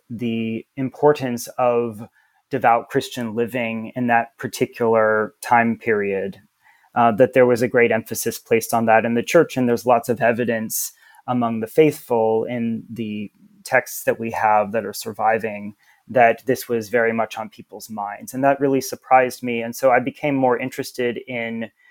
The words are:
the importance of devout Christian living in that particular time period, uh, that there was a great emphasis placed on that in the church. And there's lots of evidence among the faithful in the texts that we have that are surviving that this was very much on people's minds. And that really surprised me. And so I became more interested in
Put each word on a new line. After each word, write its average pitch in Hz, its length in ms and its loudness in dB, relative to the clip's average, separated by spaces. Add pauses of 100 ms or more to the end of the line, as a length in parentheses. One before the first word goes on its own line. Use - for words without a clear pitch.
(100)
the 113 560 -4 (100)
importance 131 720 0 (100)
of 120 440 0 (480)
devout 117 400 2
Christian 120 440 -4
living 113 600 -4
in 123 140 -2
that 117 280 0
particular 110 1080 0
time 117 360 2
period, 101 600 -2 (560)
uh, 117 180 4
that 123 200 4
there 127 140 6
was 123 160 2
a 123 60 0
great 117 240 4
emphasis 110 460 -4
placed - 360 -2
on 117 120 2
that 110 180 6
in 117 100 -2
the 117 80 0
church. - 340 2
And 127 100 2
there's 120 200 0
lots 120 240 2
of 117 100 -2
evidence 113 720 -2 (340)
among 117 340 -2
the 110 60 -4
faithful 117 800 2
in 117 460 -6
the 107 400 -8 (340)
texts - 400 -2
that 117 160 -2
we 113 120 -6
have 107 400 2
that 110 120 -2
are 101 80 -8
surviving 107 840 -4 (320)
that 117 360 4
this - 240 -4
was 113 220 -4
very 113 220 2
much 113 260 -4
on 110 100 -10
people's - 400 -20
minds. 107 460 -12
And 131 100 -2
that 139 160 2
really 135 220 0
surprised 127 600 0
me. 120 200 -4
And 117 120 -8
so 131 180 2
I 127 80 4
became 139 340 -4
more 127 240 2
interested 123 680 -6
in 113 440 -8 (200)